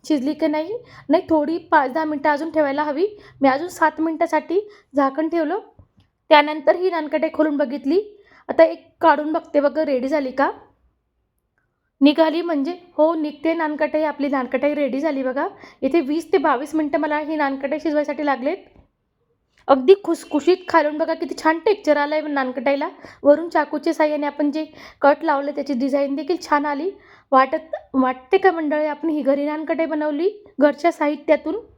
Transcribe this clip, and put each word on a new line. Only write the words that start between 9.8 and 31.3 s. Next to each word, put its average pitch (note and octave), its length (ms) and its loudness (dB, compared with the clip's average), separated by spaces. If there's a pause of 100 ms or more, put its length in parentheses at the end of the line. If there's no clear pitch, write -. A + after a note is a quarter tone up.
रेडी C4+ 240 -2
झाली C#4 220 -2
का? C#4 200 0 (1500)
निघाली D#4 420 4
म्हणजे, E4 360 -4 (180)
हो, D#4 180 2
निघते D4+ 400 -4
नानकटाई. D4+ 480 -2
आपली C#4+ 260 -4
नानकटाई C4 460 -2
रेडी C#4 260 -2
झाली C#4+ 220 -2
बघा. C4+ 260 -4 (320)
इथे D4 200 2
वीस D4+ 320 -4
ते F#4+ 60 4
बावीस C#4+ 360 0
मिनटं D#4 240 0
मला D4+ 200 -2
ही D4+ 180 -4
नानकटाई C#4 440 -2
शिजवायसाठी D4 460 -2
लागलेत. C#4 300 -2 (1120)
अगदी C4+ 280 6 (100)
खुसखुशीत, E4 520 0 (120)
खालून D4+ 300 2
बघा D#4+ 160 -2
किती D#4+ 280 -8
छान D#4+ 160 2
टेक्स्चर D#4+ 380 2
आलंय D4 240 -2
नानकटाईला. C#4 680 -2 (340)
वरून D4+ 260 4
चाकूच्या D4+ 460 -2
साहाय्याने D4+ 320 0
आपण D4 240 -2
जे D#4 160 -6 (360)
कट C#4+ 200 6
लावले C#4+ 300 -2
त्याची C#4+ 200 -6
डिझाईन C#4 420 0
देखील D4+ 220 -2 (120)
छान D4 180 2
आली. D4 240 -4 (400)
वाटत, C4+ 460 2 (180)
वाटते C4 440 0
का F#4+ 140 4
मंडळी, D4+ 340 -2
आपण D4 220 -4
ही D4+ 140 -2
घरी C#4 240 0
नानकटाई D#4 400 -2
बनवली D4+ 440 -2 (300)
घरच्या D4 320 2
साहित्यातून? D4+ 640 -2 (220)